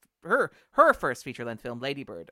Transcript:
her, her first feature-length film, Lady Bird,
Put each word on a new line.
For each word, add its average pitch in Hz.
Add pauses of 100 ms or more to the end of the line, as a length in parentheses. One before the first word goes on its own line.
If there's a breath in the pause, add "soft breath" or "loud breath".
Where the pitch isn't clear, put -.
(240)
her, 202 (200)
her 285
first 131
feature-length 117
film, 120
Lady 139
Bird, 85